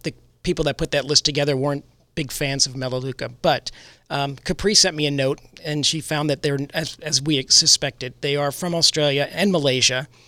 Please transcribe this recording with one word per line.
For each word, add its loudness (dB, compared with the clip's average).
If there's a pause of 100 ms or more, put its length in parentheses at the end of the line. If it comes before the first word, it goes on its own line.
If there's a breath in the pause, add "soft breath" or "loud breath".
the -4 (300)
people 0
that -2
put -2
that 0
list 2
together 0
weren't -2 (300)
big -6
fans 0
of -12
Melaleuca. -6
But, 0 (400 soft breath)
um, -2
Capri -2
sent 4
me 0
a 2
note, 0 (240)
and -2
she 0
found -2
that -2
they're, 0 (160)
as, -6
as -2
we 0
suspected, 2
they 0
are 0
from -4
Australia 2
and 2
Malaysia. 2 (200 soft breath)